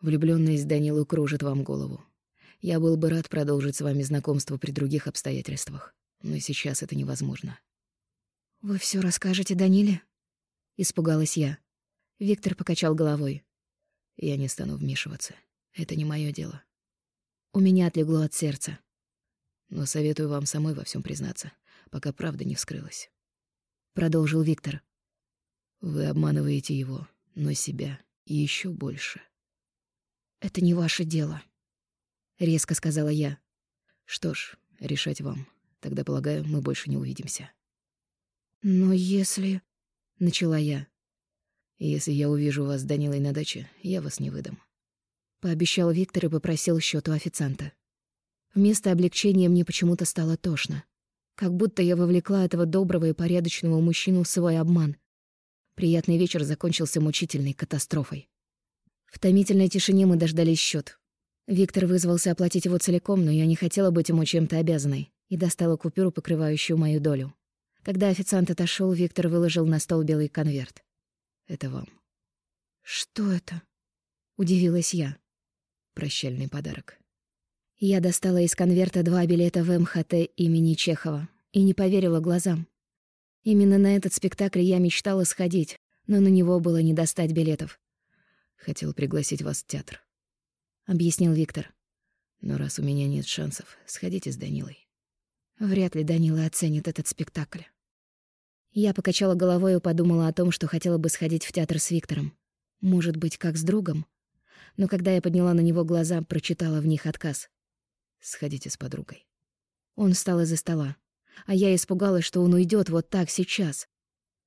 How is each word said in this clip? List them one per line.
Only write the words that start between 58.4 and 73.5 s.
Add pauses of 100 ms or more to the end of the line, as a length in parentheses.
В
томительной
тишине
мы
дождались
счёт. (480)
Виктор
вызвался
оплатить
его
целиком,
но
я
не
хотела
быть
ему
чем-то
обязанной (180)
и
достала
купюру,
покрывающую
мою
долю. (480)
Когда
официант
отошёл,
Виктор
выложил
на
стол
белый
конверт. (640)
«Это
вам». (920)
«Что
это?» (760)